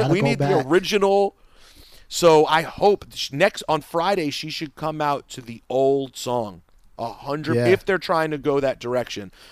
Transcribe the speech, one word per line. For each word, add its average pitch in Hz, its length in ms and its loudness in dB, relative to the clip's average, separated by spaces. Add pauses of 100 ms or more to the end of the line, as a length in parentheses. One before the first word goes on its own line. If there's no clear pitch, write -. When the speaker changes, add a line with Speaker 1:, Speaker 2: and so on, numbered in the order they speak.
Speaker 1:
Gotta 143 100 2
Speaker 2:
We 185 80 2
Speaker 1:
go 139 60 2
Speaker 2:
need 139 120 0
the 139 80 0
Speaker 1:
back. 139 200 2
Speaker 2:
original. 196 680 2 (720)
So 160 400 6
I 156 160 2
hope - 500 0
sh-, - 200 -10
next, 170 360 0
on 156 120 0
Friday, 170 500 -2
she 156 180 -8
should 151 280 -12
come 156 240 -6
out 143 300 -4
to - 100 -14
the 117 280 -16
old 135 480 0
song. 110 460 -6 (360)
A 113 140 -8
hundred, 147 440 -4
Speaker 1:
Yeah. 120 100 2
Speaker 2:
if 190 180 4
they're 185 140 0
trying 160 320 -2
to 151 80 -6
go 139 220 0
that 131 200 -2
direction. 120 500 -6 (220)